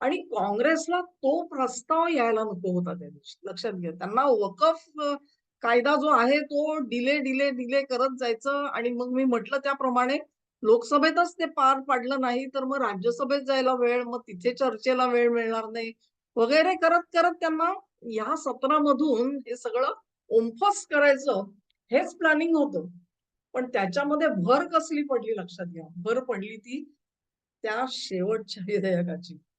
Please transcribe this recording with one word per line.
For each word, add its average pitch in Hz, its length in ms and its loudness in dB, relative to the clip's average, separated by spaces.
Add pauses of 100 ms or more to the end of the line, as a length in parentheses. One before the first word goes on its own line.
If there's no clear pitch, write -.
आणि 277 160 0
काँग्रेसला 302 840 -2
तो 330 460 -2
प्रस्ताव 311 600 -2
यायला 233 360 0
नको 185 300 -6
होता 175 220 -4
त्या 180 140 -14
दिवशी. - 400 -20
लक्षात 190 240 -8
घ्या. 175 180 -8
त्यांना 196 340 -2
वकफ, 262 600 2 (180)
अ, 285 120 -2 (480)
कायदा 240 320 2
जो 294 140 2
आहे 269 320 4
तो 302 380 -2
डिले, 247 400 0
डिले, 269 320 0
डिले 254 320 -2
करत 262 360 -2
जायचं 269 480 -2
आणि 240 240 -4
मग 247 180 -4
मी 254 160 0
म्हटलं 254 340 0
त्याप्रमाणे 269 600 0 (440)
लोकसभेतच 294 720 4
ते 330 120 -2
पार 269 340 2
पाडलं 262 400 -2
नाही 254 260 -2
तर 269 180 -6
मग 262 120 -4
राज्यसभेत 240 680 -2
जायला 262 280 2
वेळ, 247 280 0
मग 240 180 -6
तिथे 220 340 -4
चर्चेला 254 520 0
वेळ 240 220 4
मिळणार 226 420 -2
नाही 226 220 -8 (440)
वगैरे 311 380 4
करत 339 280 2 (100)
करत 339 280 4
त्यांना 330 340 0 (280)
या 233 340 -4
सत्रामधून 277 1000 2
हे 247 200 -10
सगळं 247 360 -2 (360)
ओमफस 233 580 2
करायचं 277 580 4 (480)
हेच 349 240 0
प्लॅनिंग 320 400 2
होतं. 190 320 0 (640)
पण 254 160 -4
त्याच्यामध्ये 285 600 0
भर 247 380 2
कसली 320 360 0
पडली 226 340 -2
लक्षात 185 300 -10
घ्या. 165 180 -14 (120)
भर 226 280 -2
पडली 220 320 -6
ती 240 380 -12 (680)
त्या 226 260 -2
शेवटच्या 196 800 -4
विधेयकाची 175 720 -2 (200)